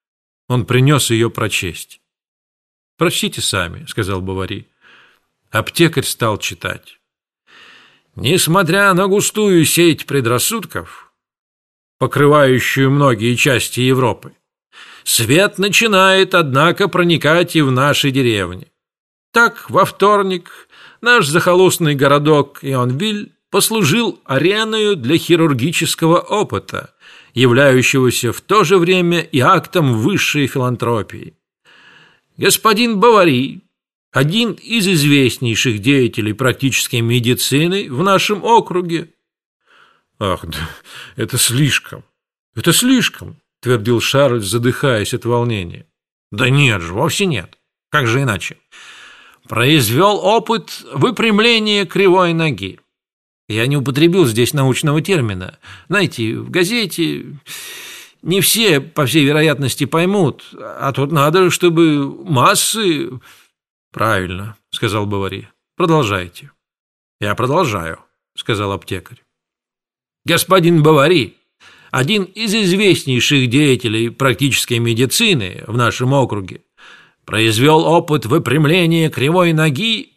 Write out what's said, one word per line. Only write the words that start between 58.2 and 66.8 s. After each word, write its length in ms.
не 220
все, 380
по 260
всей 180
вероятности, 600
поймут, 580
а 340
тут 200
надо, 380
чтобы 760
массы". 840
"Правильно", 640
сказал 360
Бовари. 420
"Продолжайте". 760